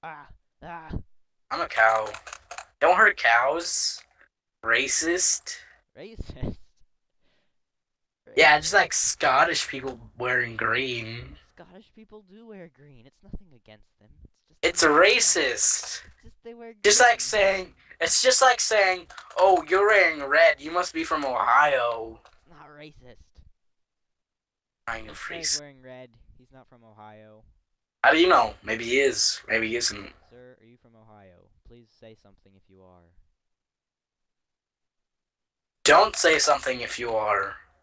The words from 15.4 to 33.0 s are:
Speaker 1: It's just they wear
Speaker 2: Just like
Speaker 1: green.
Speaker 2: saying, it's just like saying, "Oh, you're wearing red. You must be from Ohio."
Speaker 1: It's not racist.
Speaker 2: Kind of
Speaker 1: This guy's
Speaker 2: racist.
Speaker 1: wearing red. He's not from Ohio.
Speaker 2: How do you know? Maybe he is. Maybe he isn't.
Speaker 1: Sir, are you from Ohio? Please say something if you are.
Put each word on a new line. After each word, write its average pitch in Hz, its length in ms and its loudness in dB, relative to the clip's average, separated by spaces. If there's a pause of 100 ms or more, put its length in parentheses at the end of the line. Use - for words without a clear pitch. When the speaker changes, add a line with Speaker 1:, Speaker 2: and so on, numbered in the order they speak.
Speaker 1:
It's - 480 -2 (220)
just - 200 -20
they 233 100 -20
wear 233 280 -20
Speaker 2:
Just 208 180 6
like 247 100 6
Speaker 1:
green. 233 100 -2
Speaker 2:
saying, 196 540 -2 (260)
it's - 220 0
just 254 200 4
like 247 180 4
saying, 190 460 0 (300)
"Oh, 185 320 4
you're 190 180 2
wearing 175 380 2
red. 151 360 2
You 151 100 -12
must 175 240 -4
be 160 100 -6
from 156 200 -4
Ohio." 120 1000 0
Speaker 1:
It's - 260 -20
not 147 180 -20
racist. 147 480 -20 (1700)
Speaker 2:
Kind 113 240 -12
of - 60 -18
Speaker 1:
This - 120 -16
guy's 165 180 -10 (100)
Speaker 2:
racist. 147 40 -8
Speaker 1:
wearing 139 220 -20
red. 127 280 -20 (260)
He's 127 160 -20
not 131 160 -20
from 120 160 -20
Ohio. 107 600 -20 (600)
Speaker 2:
How 135 80 6
do 160 80 2
you 180 80 4
know? 120 340 4
Maybe 113 220 -8
he 123 160 0
is. - 480 0
Maybe 113 200 -2
he 113 80 -6
isn't. - 380 -6 (160)
Speaker 1:
Sir, 123 300 -20
are - 60 -20
you 117 120 -20
from 117 180 -20
Ohio? 98 540 -20 (160)
Please 117 240 -20 (100)
say 110 140 -20
something 98 420 -20
if 95 140 -20
you 95 120 -20
are. 90 280 -20 (2750)